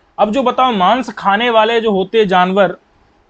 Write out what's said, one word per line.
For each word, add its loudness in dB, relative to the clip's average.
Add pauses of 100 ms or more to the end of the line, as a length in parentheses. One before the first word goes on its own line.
(180)
अब 2
जो -2
बताओ, 0
मांस 0
खाने -2
वाले 2
जो -2
होते 0
जानवर, 0 (580)